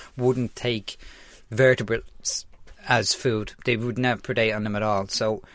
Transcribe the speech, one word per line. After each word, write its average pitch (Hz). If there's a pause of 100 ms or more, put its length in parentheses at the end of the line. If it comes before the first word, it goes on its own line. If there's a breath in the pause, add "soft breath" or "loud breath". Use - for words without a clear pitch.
(180 loud breath)
wouldn't 123
take 117 (520 loud breath)
vertebrates 113 (420)
as 113
food. 107 (120)
They 120
would 117
never 123
predate 113
on 107
them 104
at 104
all. 101
So 110 (140 soft breath)